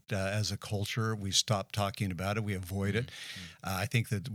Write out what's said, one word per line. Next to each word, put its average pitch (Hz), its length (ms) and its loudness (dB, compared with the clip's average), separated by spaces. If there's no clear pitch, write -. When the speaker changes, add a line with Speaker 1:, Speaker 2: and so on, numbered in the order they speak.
Speaker 1:
uh, 107 40 0
as 95 380 0
a 101 40 -4
culture, 110 560 0
we 98 180 -2
stop - 420 2
talking 101 380 2
about 92 260 0
it. 110 80 0
We 104 80 0
avoid 95 420 0
it. 120 120 0
Speaker 2:
Mm-hmm. - 640 -10
Speaker 1:
Uh, 92 120 0
I 101 60 0
think 113 200 2
that 101 280 -2